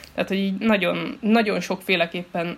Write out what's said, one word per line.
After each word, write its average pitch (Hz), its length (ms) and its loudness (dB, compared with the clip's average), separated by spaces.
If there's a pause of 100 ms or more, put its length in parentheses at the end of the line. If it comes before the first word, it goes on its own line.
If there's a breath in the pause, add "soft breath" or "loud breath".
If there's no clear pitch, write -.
(140 loud breath)
Tehát, - 160 -2
hogy 190 80 -2
így 196 200 -2
nagyon, 180 640 0
nagyon 214 380 2
sokféleképpen 175 1000 -2